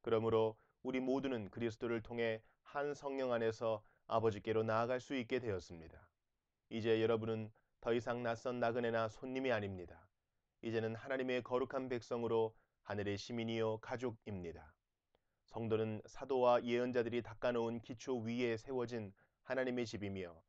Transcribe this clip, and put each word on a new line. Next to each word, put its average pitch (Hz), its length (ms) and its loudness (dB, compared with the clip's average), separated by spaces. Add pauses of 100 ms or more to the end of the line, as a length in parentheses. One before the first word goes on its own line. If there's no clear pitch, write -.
그러므로 110 560 2 (260)
우리 127 180 -2
모두는 131 500 0
그리스도를 117 520 -2
통해 117 400 -2 (200)
한 147 320 -4
성령 135 380 -2
안에서 113 500 0 (240)
아버지께로 110 560 2
나아갈 117 380 2
수 143 140 -6
있게 127 260 0
되었습니다. 87 680 -8 (640)
이제 113 320 4
여러분은 110 500 0 (280)
더 120 120 0
이상 120 300 0
낯선 120 380 -2
나그네나 117 480 2
손님이 131 440 -2
아닙니다. 98 560 -4 (540)
이제는 113 320 0
하나님의 131 480 -2
거룩한 127 460 -2
백성으로 113 680 0 (280)
하늘의 101 360 -2
시민이요 113 600 0
가족입니다. 101 960 -6 (720)
성도는 110 640 -2
사도와 123 580 4
예언자들이 120 580 2
닦아놓은 117 580 0
기초 127 380 -4
위에 117 380 0
세워진 117 560 -4 (320)
하나님의 127 420 0
집이며 95 640 -6